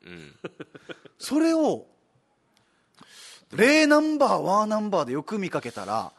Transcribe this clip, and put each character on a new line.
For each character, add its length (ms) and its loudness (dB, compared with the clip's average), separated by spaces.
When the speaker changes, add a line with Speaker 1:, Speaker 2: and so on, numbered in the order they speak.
Speaker 1:
う 20 -20
ん。 300 -18
Speaker 2:
<laughs> 400 -20
そ 220 -4
れ 140 2
を、 340 -2
レ 280 6
ー 40 4
ナ 120 6
ン 180 0
バ 120 4
ー、 80 2
ワ 260 0
ー 20 0
ナ 140 -2
ン 100 -4
バ 140 0
ー 20 -4
で 80 -6
よ 100 -4
く 160 -8
見 120 -4
か 100 -4
け 120 -10
た 120 -12
ら、 340 -6